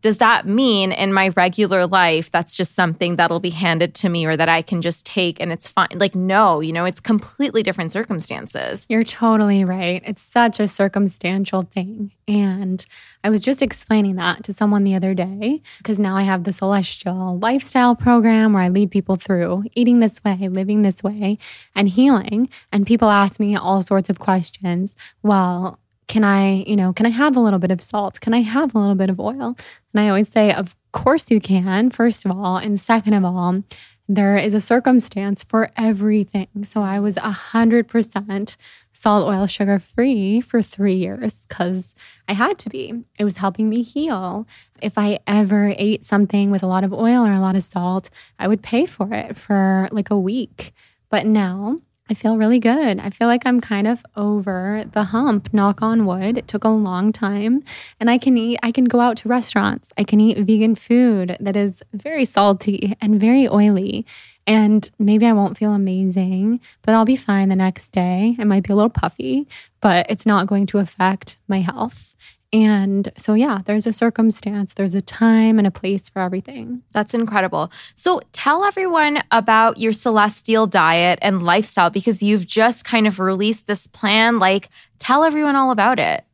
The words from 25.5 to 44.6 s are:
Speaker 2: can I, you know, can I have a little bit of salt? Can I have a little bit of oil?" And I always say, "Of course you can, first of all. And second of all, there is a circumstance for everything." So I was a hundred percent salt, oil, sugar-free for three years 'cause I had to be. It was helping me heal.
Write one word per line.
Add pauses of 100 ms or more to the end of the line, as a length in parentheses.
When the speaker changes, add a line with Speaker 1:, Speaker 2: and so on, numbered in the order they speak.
Speaker 2:
can
I,
you
know,
can
I
have
a
little
bit
of
salt?
Can
I
have
a
little
bit
of
oil?" (380)
And
I
always
say,
"Of (160)
course
you
can,
first
of
all.
And
second
of
all, (440)
there
is
a
circumstance
for
everything." (160)
So
I
was
a
hundred
percent (340)
salt,
oil,
sugar-free
for
three
years
'cause (340)
I
had
to
be. (160)
It
was
helping
me
heal. (340)